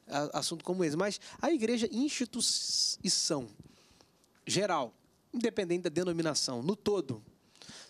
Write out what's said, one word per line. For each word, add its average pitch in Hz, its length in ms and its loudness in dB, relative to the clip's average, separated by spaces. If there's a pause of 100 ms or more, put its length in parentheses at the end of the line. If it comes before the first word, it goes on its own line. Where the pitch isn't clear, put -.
a-, 147 320 -2
assunto 156 260 -4
como 180 200 0
esse. 151 120 2
Mas 196 240 0 (200)
a 269 100 2
igreja 233 400 2
instituição - 1600 0 (1000)
geral, 156 480 2 (380)
independente 214 500 0
da 175 80 0
denominação, 160 720 0
no 185 140 0
todo, 180 460 -2 (680)